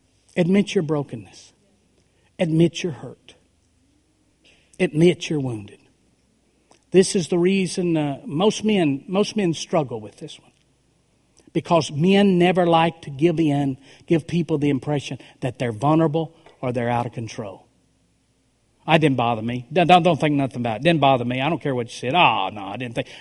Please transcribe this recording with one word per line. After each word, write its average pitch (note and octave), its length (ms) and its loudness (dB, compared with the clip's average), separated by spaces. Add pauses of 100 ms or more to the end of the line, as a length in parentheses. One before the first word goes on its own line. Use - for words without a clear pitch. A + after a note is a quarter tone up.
(360)
Admit F#3 380 0
your F#3+ 100 0
brokenness. C#3+ 720 -8 (840)
Admit E3 420 0
you're E3+ 120 -6
hurt. - 420 -18 (1400)
Admit E3+ 500 2
you're D#3 100 -2
wounded. A2+ 400 -8 (1120)
This F3+ 240 4
is F3 120 -2
the F3+ 100 -2
reason, F3+ 600 0
uh, C#3+ 280 -4
most G3+ 380 0
men, E3+ 440 0
most G3+ 280 -2
men F#3 180 0
struggle C3 460 -4
with G#2 180 -16
this - 220 -18
one. - 100 -20 (1040)
Because D#3+ 380 0
men F#3+ 480 4
never F3+ 260 4
like E3 360 2
to - 80 -16
give D3+ 300 0
in, C#3+ 380 0 (300)
give D#3+ 180 0
people E3 320 -2
the C#3+ 120 0
impression C#3 500 -4 (220)
that B2+ 180 -6
they're A#2+ 140 -4
vulnerable D#3 600 0 (280)
or B2+ 100 -4
they're A#2+ 180 -2
out A#2+ 160 -2
of A#2 60 -10
control. G#2+ 560 -12 (1200)
"I D#3+ 100 6
didn't D3 200 2
bother A#2 240 -2
me. A#2+ 300 -8
Don't, E3+ 140 2
don't, F3+ 160 8
don't E3 180 2
think D3+ 160 0
nothing C3 260 -2
about A2+ 160 -2
it. B2+ 60 -8
Didn't E3 180 2
bother C3+ 240 4
me. B2+ 160 -4
I C#3+ 80 -2
don't - 120 -4
care C#3 140 -2
what A#2 120 -4
you - 60 -18
said. B2+ 220 -4
Oh, A2+ 380 2
no, G2+ 120 -12
I G2+ 120 -10
didn't A#2+ 180 -10
think." C#3 120 -6 (140)